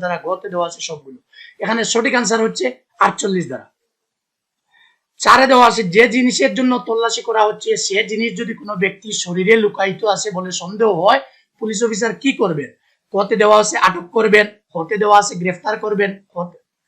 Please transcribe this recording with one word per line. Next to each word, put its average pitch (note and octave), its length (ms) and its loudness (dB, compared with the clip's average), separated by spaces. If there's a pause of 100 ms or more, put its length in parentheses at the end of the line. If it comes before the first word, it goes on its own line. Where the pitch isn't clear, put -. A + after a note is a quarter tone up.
ধারা, F3+ 140 -4 (100)
গতে F3+ 260 -6
দেওয়া F3 160 -2
আছে E3+ 200 -16
সবগুলো। C#3 300 -16 (440)
এখানে A3 180 -2 (120)
সঠিক A#3 220 0
আনসার A3+ 320 0
হচ্ছে A3+ 200 -4 (400)
আটচল্লিশ F#3+ 440 -2
ধারা। B2 160 -12 (1500)
চারে B3 300 6
দেওয়া B3 200 8
আছে, A3 120 -2 (120)
যে A3+ 100 6 (100)
জিনিসের B3 440 2
জন্য B3+ 140 2 (140)
তল্লাশি A3+ 420 -2
করা A3 200 2
হচ্ছে, G#3+ 280 -4
সে G3 220 -4 (120)
জিনিস A3 200 -2 (100)
যদি A3+ 200 -8
কোনো G#3 220 -10
ব্যক্তি G3 260 -4 (160)
শরীরে F3+ 380 2
লুকায়িত G3 400 -2 (120)
আছে F#3 220 -6
বলে F#3 140 -8 (120)
সন্দেহ G#3 280 0 (120)
হয়, A#3+ 180 4 (400)
পুলিশ A3 260 -6
অফিসার A3 260 -2 (100)
কি C4+ 80 0 (100)
করবেন? D#3 300 -2 (440)
কতে G3 260 -2
দেওয়া G#3+ 220 6
আছে G#3 140 -4 (100)
আটক F3 200 -4 (100)
করবেন, G#3+ 300 4 (260)
খতে E3+ 300 -6
দেওয়া G#3 200 6
আছে G3+ 180 -8
গ্রেফতার F3+ 340 -4 (100)
করবেন, G3+ 260 -2 (220)
খতে-, F3 300 -12 (260)